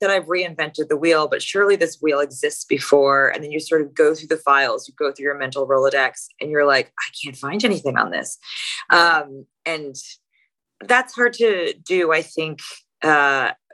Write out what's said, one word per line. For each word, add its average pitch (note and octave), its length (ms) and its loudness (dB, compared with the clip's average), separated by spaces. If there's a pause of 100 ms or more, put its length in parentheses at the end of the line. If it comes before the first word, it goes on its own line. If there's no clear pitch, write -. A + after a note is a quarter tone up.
that G3 120 0
I've F#3 160 0
reinvented D#3+ 640 -4
the D#3 80 0
wheel, D#3 300 2
but C#3 140 -4
surely G3+ 340 2
this E3 260 -2
wheel D3 180 2
exists C#3+ 460 -4
before. C#3 640 2
And - 140 -6
then D3 80 -12
you D#3 80 -6
sort D#3 220 0
of C#3+ 140 -8
go D#3 180 4
through D#3 140 -12
the D#3 100 -2
files, C3+ 500 0
you C3+ 100 -20
go C#3+ 140 -2
through C#3 120 -12
your C#3+ 140 -2
mental C3+ 300 -4
Rolodex, C3+ 600 0 (120)
and D3+ 120 -8
you're D3 160 2
like, C3+ 320 0
"I - 100 -8 (140)
can't C3+ 120 -14
find F3+ 300 -4
anything C#3+ 320 -2
on G#2 140 0
this." - 260 -8 (540)
Um, D#3 540 2 (200)
and D3+ 300 -8 (920)
that's B3 300 0
hard A#3+ 180 0
to F#3+ 400 0 (100)
do, F3 300 0
I D#3+ 80 2
think, D#3 380 -8 (440)
uh, C#3+ 480 2 (220)